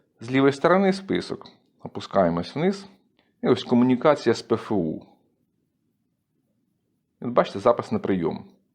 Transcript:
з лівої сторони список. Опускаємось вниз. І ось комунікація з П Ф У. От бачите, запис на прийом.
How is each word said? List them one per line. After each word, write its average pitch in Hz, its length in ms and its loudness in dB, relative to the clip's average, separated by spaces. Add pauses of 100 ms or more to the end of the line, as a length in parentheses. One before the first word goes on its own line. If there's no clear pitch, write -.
(200)
з 113 100 -12
лівої 135 220 4
сторони 185 400 2
список. - 540 -6 (360)
Опускаємось 87 760 -2
вниз. 185 320 -2 (540)
І - 60 -2
ось 123 160 2
комунікація 123 720 2
з - 80 -12
П - 120 -2
Ф - 180 -6
У. 82 300 -4 (2250)
От 123 100 -8
бачите, 139 280 0
запис 120 340 2
на 107 60 -2
прийом. 90 460 -2 (300)